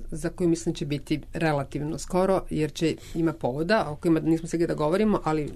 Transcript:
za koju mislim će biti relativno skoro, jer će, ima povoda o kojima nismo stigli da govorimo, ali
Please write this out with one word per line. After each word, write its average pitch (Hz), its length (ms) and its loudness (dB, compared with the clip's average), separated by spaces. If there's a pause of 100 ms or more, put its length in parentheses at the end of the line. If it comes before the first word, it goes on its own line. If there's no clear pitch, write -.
(120)
za 165 180 -4
koju 170 200 0
mislim 165 260 0
će 165 100 -6
biti 143 360 -2 (120)
relativno 151 640 -2
skoro, 185 520 2
jer 156 220 0
će, 160 240 0 (200)
ima 165 180 2
povoda 156 560 0
o 147 60 -6
kojima 160 240 2
nismo 160 280 2
stigli 165 200 0
da 160 60 0
govorimo, 165 500 2
ali 156 320 0